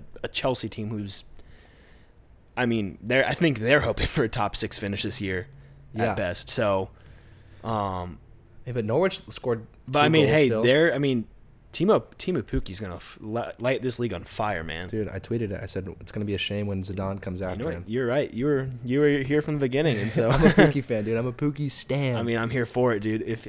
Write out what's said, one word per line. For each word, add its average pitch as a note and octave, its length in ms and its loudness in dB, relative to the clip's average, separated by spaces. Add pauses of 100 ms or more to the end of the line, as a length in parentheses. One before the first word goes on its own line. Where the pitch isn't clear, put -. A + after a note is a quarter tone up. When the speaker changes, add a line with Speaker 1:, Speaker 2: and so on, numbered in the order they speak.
(240)
Speaker 1:
a - 40 -4
Chelsea B2 420 -2
team G#2+ 200 -8
who's, G#2 340 -6 (1300)
I B2 100 0
mean, A2 360 -2
they're, B2 260 2
I C3+ 60 -2
think C#3 260 2
they're B2+ 220 4
hoping A2+ 260 0
for - 160 0
a A2 60 2
top G#2 260 -2
six - 240 2
finish G2+ 240 -2
this G#2 180 -4
year F#2 260 -4 (460)
Speaker 2:
Yeah. A2 180 0
Speaker 1:
at F#2+ 60 -4
best. F2+ 320 -2
So, G2 400 0 (720)
um, F#2+ 560 -4 (460)
Speaker 2:
Hey, B2+ 60 -8
but A#2 140 -4
Norwich D#3+ 440 0
scored A2+ 360 -4 (220)
Speaker 1:
But, D3 160 4
I D3+ 40 6
Speaker 2:
two D#3 40 4
Speaker 1:
mean, D#3 140 6
Speaker 2:
goals D3+ 120 4
Speaker 1:
hey, D3+ 100 6
Speaker 2:
still. A2+ 160 2
Speaker 1:
they're, C#3+ 300 6
I B2+ 40 0
mean, C3 280 2 (480)
Timo, E3+ 300 4 (160)
Timo F3 240 -2
Pukki's G2 360 -4
gonna F#2 180 -8
f-, - 220 -18
li-, A2 220 -6 (180)
light B2 220 0
this B2 160 -2
league A#2+ 160 -2
on F2 100 -8
fire, G#2 400 -4
man. E2 260 -8
Speaker 2:
Dude, G#2+ 200 -4
I - 100 -8
tweeted A2+ 300 -4
it. F#2+ 100 -6
I F#2+ 60 -10
said, F#2+ 220 -8 (140)
"It's - 100 -16
gonna G#2+ 120 -6
be G2+ 120 -2
a - 20 0
shame G2+ 300 -4
when G2 160 -4
Zidane G2 360 -6
comes F#2 220 -8
Speaker 1:
You F#2 60 -4
Speaker 2:
after F#2 120 -4
Speaker 1:
know A#2+ 60 -6
what? E3 80 -4
Speaker 2:
him." F2 140 -10
Speaker 1:
You're B2 180 -2
right. B2 260 0
You A#2+ 140 -4
were, C3+ 240 0 (160)
you B2+ 140 2
were D3 240 4
here D3 180 2
from D3+ 140 -2
the D3 40 -2
beginning, C3+ 380 2
and G#2 140 -2
so A2+ 180 2
Speaker 2:
<laughs> - 20 6
I'm C3 140 4
a G#3+ 40 10
Pukki D3 340 6
fan, A2 200 -2
dude. A2+ 140 0
I'm A#2 80 0
a B2+ 80 -4
Pukki D3 380 -2
stan. C3+ 440 -2
Speaker 1:
I A#2+ 60 0
mean, A#2 160 0
I'm A#2+ 140 0
here C3+ 160 0
for B2 260 2
it, G#2 60 0
dude. A2 240 0
If, A2+ 260 -6